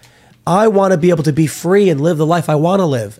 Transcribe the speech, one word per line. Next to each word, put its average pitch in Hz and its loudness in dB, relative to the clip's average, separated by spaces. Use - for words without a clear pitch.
"I 202 2
wanna 196 2
be 170 2
able 156 0
to 151 0
be 156 0
free 190 0
and 139 -2
live 160 0
the 156 -2
life 165 -2
I 156 0
wanna 175 0
live, 110 -6